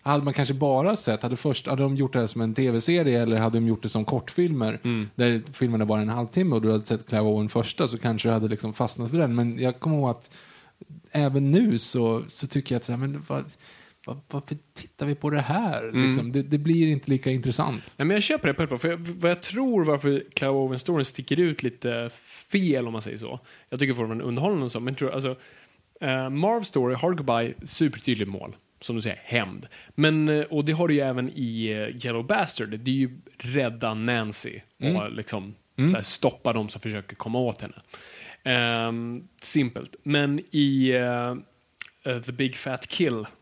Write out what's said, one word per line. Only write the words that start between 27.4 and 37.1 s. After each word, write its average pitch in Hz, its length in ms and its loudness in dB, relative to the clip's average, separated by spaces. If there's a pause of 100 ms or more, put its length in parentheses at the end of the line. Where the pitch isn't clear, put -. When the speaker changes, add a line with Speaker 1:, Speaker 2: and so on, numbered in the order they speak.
Speaker 2:
supertydligt 117 680 0
mål. - 240 -10 (240)
Som 117 160 -6
du 110 60 -4
säger, 107 220 -6
hämnd. 104 440 -4 (280)
Men, 156 340 4
eh, 151 120 2
och 147 240 0
det 156 60 2
har 170 160 2
du 156 60 4
ju 143 60 4
även 127 300 0
i, 113 420 -4
eh, 110 340 -6
Yellow 120 220 -4
Bastard. 185 420 -2 (100)
Det 127 120 -2
är 135 40 2
ju 131 240 0 (180)
rädda 117 560 -2
Nancy 110 680 -2 (200)
och 131 60 -6
Speaker 1:
Mm. 147 300 0
Speaker 2:
liksom 107 400 -8 (220)
Speaker 1:
Mm. 139 120 4
Speaker 2:
så 190 60 4
här, 107 80 -4
stoppa - 500 0
dem 107 160 -2
som - 120 -10
försöker 104 340 -8